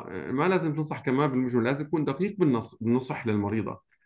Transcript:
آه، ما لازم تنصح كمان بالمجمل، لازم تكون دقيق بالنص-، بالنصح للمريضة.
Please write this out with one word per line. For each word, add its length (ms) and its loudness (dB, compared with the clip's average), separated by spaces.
آه، 240 -8
ما 160 2
لازم 260 2
تنصح 260 -4
كمان 300 2
بالمجمل، 340 2
لازم 220 0
تكون 180 0
دقيق 340 -2
بالنص-، 420 2
بالنصح 460 0
للمريضة. 540 0